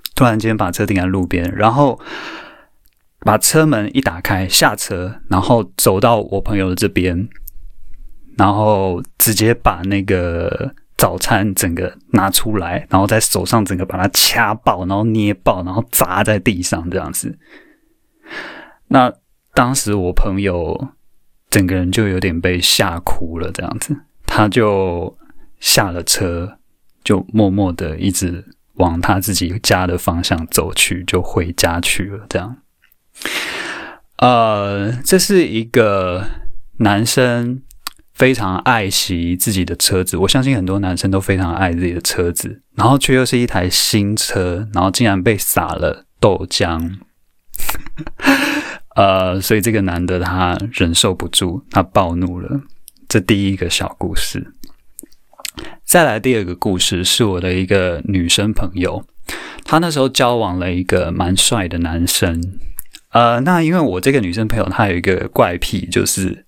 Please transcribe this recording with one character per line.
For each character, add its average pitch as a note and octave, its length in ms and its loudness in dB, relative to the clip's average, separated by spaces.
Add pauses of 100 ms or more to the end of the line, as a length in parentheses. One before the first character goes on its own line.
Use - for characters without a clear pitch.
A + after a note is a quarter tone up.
(160)
突 - 80 4
然 A2+ 140 4
间 A2 180 0
把 G2 160 0
车 G#2 140 -2
停 G2+ 100 0
在 F2+ 120 0
路 F#2 180 0
边， F2 300 -2
然 A2 180 4
后 C#3 260 2 (1200)
把 G#3 180 2
车 D#3 260 4
门 A2 320 0
一 - 20 2
打 F2+ 220 -2
开， F#2+ 260 0
下 A2+ 280 4
车， F#2+ 400 -6 (140)
然 - 120 2
后 A2+ 340 2
走 G2 240 2
到 A2+ 220 4
我 G2 180 -4
朋 G#2 200 0
友 F#2+ 100 0
的 F2+ 60 -2
这 G2+ 120 0
边， F2+ 400 0 (1080)
然 G2+ 160 4
后 G2 500 0 (140)
直 - 160 2
接 A2 200 4
把 G2+ 280 0
那 G2 220 0
个 F2 680 -2 (220)
早 F#2 220 2
餐 G#2 380 0
整 F2+ 180 -2
个 F2+ 240 -6 (140)
拿 G2 180 2
出 - 280 0
来， F2 320 -4
然 F#2+ 120 4
后 G2+ 60 2
在 G#2+ 120 2
手 F#2 260 0
上 A2 200 2
整 G2 120 -4
个 F#2+ 80 -4
把 F#2+ 120 -6
它 G2 120 0
掐 A2 440 0
爆， G2 320 -2
然 F#2+ 100 -2
后 G#2 100 0
捏 G#2+ 280 0
爆， F#2 300 -2
然 F2+ 100 -6
后 G#2+ 180 -2
砸 G2+ 320 0
在 G#2+ 140 2
地 F#2 240 -2
上 F2 280 -4
这 F#2 80 -2
样 D#2+ 140 -6
子。 - 260 -8 (1500)
那 B2+ 240 4 (420)
当 B2 200 2
时 G#2+ 220 -2
我 F2+ 180 0
朋 G2+ 280 4
友 F2 480 -2 (600)
整 G2 160 4
个 F2+ 80 0
人 F#2 180 0
就 G#2+ 160 2
有 F#2 120 0
点 F2+ 200 -2
被 F2+ 200 0
吓 F2 400 0
哭 E2 400 0
了 F2+ 120 -6
这 F#2+ 120 -8
样 G#2 160 -6
子， - 180 -6 (280)
他 G#2+ 240 2
就 F#2+ 680 0 (440)
下 G#2+ 280 2
了 E2+ 140 -6
车， E2+ 540 -4 (460)
就 F#2+ 260 0
默 G#2 200 4
默 F#2+ 220 0
的 E2 260 -6
一 F#2+ 140 0
直 F2+ 320 -4 (300)
往 F2 260 0
他 F2+ 220 0
自 G2+ 120 -4
己 F2+ 300 -2
家 F#2 240 2
的 F2 100 0
方 E2+ 240 -2
向 E2 260 -2
走 D#2+ 260 -2
去， - 320 -2
就 F2+ 160 0
回 F2 320 -2
家 E2+ 260 0
去 - 260 -2
了 G2 220 -12
这 - 100 -4
样。 A2 200 -8 (1600)
呃， G#2+ 760 2 (140)
这 F#3+ 120 4
是 F3+ 300 4
一 A2 160 -2
个 G2 600 2 (540)
男 G#2 260 2
生 B2 560 0 (520)
非 C3 200 4
常 G2 260 -2
爱 A2 300 2
惜 F2 480 -2
自 G#2 160 0
己 F#2+ 100 2
的 F2 140 -4
车 F#2 260 2
子， F2+ 140 -4
我 F#2+ 100 2
相 C3 160 4
信 C3+ 120 2
很 F#2+ 100 -2
多 F#2+ 140 -2
男 F#2 180 -2
生 G2+ 120 0
都 F#2+ 120 2
非 F#2+ 160 0
常 F2 160 0
爱 F#2 180 0
自 F2 140 0
己 F2 80 -2
的 D#2+ 80 -6
车 F2 300 -2
子， - 300 -8 (140)
然 A2+ 140 2
后 C#3 80 6
却 C3 180 2
又 B2+ 100 4
是 B2+ 120 0
一 A#2+ 100 2
台 F#2 220 -2
新 G2+ 460 0
车， F#2 580 -2
然 F2+ 100 2
后 F#2+ 80 4
竟 A#2+ 160 2
然 G2 160 2
被 A2 140 2
洒 - 300 -2
了 E2+ 380 -4 (140)
豆 F#2+ 300 2
浆。 E2+ 480 -2 (1160)
<laughs> C#4+ 800 -2
呃， F#2+ 460 4
所 A2 160 2
以 - 20 2
这 A2 140 0
个 A2 80 2
男 F2 240 -2
的 F2+ 160 0
他 F2+ 360 0 (140)
忍 E2+ 240 0
受 G2 180 2
不 F2 140 -8
住， F2+ 420 0
他 G2 140 2
暴 F2+ 320 0
怒 F2+ 240 -4
了。 F2+ 220 -6 (480)
这 A2 100 4
第 G2 300 0
一 G2 80 -2
个 F2 120 -4
小 - 300 -4
故 F2+ 160 -2
事。 - 380 -4 (1300)
再 F3 220 4
来 A2+ 120 0
第 A#2+ 200 2
二 G#2 80 0
个 F2 100 -6
故 F#2 240 0
事， F2+ 240 0
是 A#2 220 2
我 F#2 160 0
的 F2+ 120 0
一 F#2 120 0
个 F2+ 400 0
女 F#2 240 0
生 G#2 240 0
朋 F#2 220 2
友， F2+ 300 -4 (600)
她 D#3 140 2
那 E3+ 120 0
时 D3 80 0
候 C3+ 80 4
交 B2 300 2
往 F#2+ 200 -2
了 F2+ 160 -2
一 F2+ 80 0
个 F2+ 300 0
蛮 F2+ 240 0
帅 G2+ 320 2
的 E2+ 120 -6
男 E2+ 280 -2
生。 E2+ 340 0 (720)
呃， A#2+ 300 4
那 E3+ 200 2
因 D#3+ 120 2
为 - 60 2
我 G2+ 200 0
这 C3+ 140 2
个 C#3 80 2
女 F2+ 100 -2
生 A2 160 -2
朋 A2 100 0
友 G#2+ 120 0
她 G#2 180 0
有 F#2 80 0
一 F2 60 -2
个 F#2 280 0
怪 F2+ 280 2
癖， F#2 300 -4
就 G2 180 0
是， - 420 -4